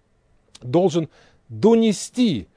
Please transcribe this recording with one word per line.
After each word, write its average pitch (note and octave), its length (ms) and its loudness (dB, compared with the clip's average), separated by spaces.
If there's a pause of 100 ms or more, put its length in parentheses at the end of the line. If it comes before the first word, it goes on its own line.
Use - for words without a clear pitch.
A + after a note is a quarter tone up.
(600)
должен D#3+ 460 0 (400)
донести G#3 1080 0